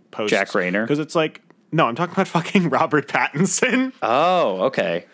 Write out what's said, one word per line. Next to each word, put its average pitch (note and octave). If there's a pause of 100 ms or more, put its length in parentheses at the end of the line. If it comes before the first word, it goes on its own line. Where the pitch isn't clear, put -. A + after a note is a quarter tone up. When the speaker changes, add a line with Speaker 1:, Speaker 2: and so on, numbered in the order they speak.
(120)
Speaker 1:
post G#2+
Speaker 2:
Jack G2
Reynor? G2+
Speaker 1:
'cause D3
it's D3+
like, D#3 (320)
no, D#3
I'm A#2
talking E3+
about F#3+
fucking E3+
<laughs> -
Robert D3
Pattinson. B3+ (100)
Speaker 2:
Oh, C3
okay. F2+